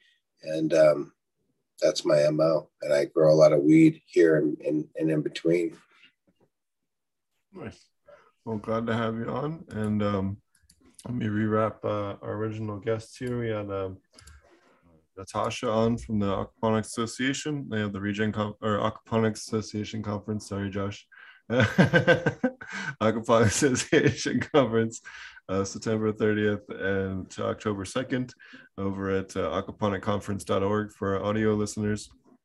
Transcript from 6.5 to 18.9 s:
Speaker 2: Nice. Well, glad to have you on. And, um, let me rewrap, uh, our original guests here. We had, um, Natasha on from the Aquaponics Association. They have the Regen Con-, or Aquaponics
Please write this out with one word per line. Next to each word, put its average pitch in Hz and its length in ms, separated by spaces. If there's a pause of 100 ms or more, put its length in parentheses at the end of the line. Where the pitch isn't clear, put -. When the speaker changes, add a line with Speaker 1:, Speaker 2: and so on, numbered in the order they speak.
Speaker 2:
Nice. 180 320 (600)
Well, 113 100
glad 113 300
to 117 80
have 113 220
you 117 100
on. 147 420
And, 107 340
um, 101 360 (640)
let 120 100
me 123 120
rewrap, 107 580
uh, 104 380
our 110 100
original 107 460
guests 110 400
here. 123 200
We 117 120
had, 104 200
um, 95 280 (1200)
Natasha 113 540
on 113 280
from 110 220
the 101 60
Aquaponics 107 600
Association. 135 800
They 107 120
have 104 120
the 98 80
Regen 104 320
Con-, 104 300
or 107 160
Aquaponics 110 680